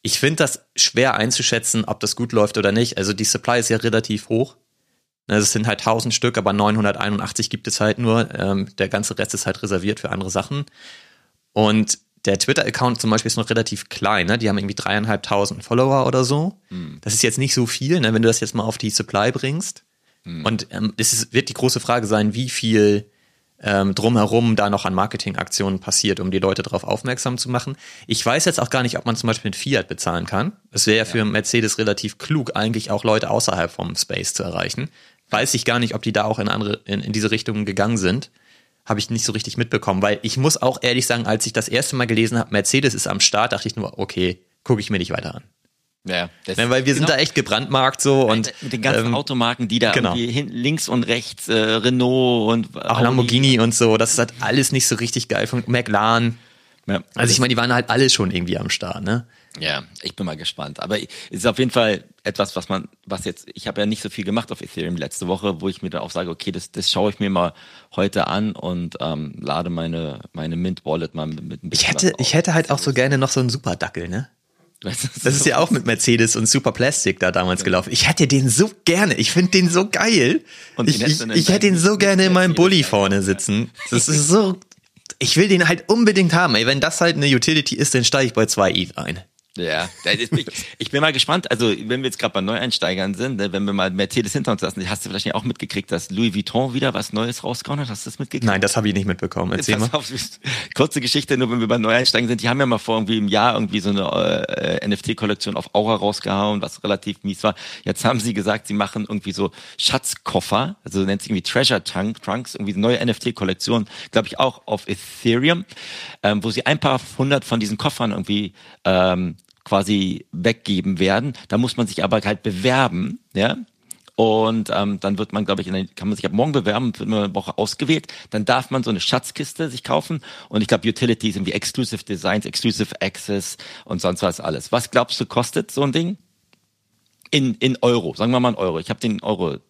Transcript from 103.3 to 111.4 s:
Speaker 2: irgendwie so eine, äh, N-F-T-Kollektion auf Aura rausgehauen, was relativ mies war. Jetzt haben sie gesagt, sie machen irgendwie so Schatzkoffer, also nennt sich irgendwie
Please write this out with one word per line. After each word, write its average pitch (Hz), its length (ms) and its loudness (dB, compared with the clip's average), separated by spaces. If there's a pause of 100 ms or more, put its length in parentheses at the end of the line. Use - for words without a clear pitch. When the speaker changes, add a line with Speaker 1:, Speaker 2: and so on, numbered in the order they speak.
Speaker 2:
irgendwie 107 240 -2
so 98 120 0
eine, 98 120 0 (460)
äh, - 300 -2
N-F-T-Kollektion 104 760 -4
auf - 160 -8
Aura 107 220 2
rausgehauen, 101 640 0
was - 220 -10
relativ 101 400 -4
mies - 220 -6
war. 107 100 2 (300)
Jetzt - 200 -4
haben 123 140 2
sie 110 160 -2
gesagt, 104 320 -2
sie 104 80 -6
machen 104 340 -2
irgendwie 101 220 -6
so 98 220 -2 (260)
Schatzkoffer, - 1040 -2
also 95 220 -2
nennt 98 180 -2
sich - 80 -8
irgendwie 98 120 -2